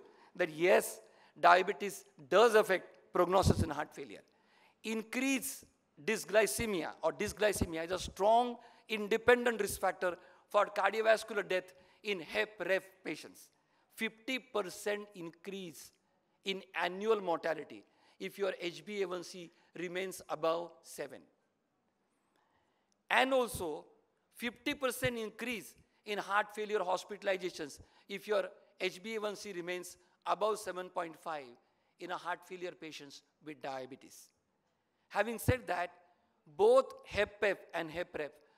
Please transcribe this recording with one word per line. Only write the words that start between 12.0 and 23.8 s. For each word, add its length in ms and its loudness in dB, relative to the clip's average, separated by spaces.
in 180 -2
hep 460 -4
ref 160 2
patients. 460 -12
Fifty 440 -6
percent 760 -4
increase 800 -12
in 180 -4
annual 400 0
mortality 640 -4
if 180 -10
your 220 0
H 240 -8
b 180 -4
A 60 -2
one 160 -6
C 260 -14
remains 500 -6
above 420 -2
seven. 380 -12
And 220 4
also, 540 -2